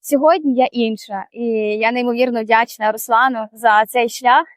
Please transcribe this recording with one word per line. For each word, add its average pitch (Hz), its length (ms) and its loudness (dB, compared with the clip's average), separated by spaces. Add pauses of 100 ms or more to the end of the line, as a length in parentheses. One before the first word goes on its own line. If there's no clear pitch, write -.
Сьогодні 294 540 0
я 254 160 2
інша, 220 600 -6
і 240 140 -10 (340)
я 220 120 0
неймовірно 240 500 -2
вдячна 226 500 0
Руслану 226 600 0
за 220 340 2
цей 233 240 -2
шлях 262 360 2 (120)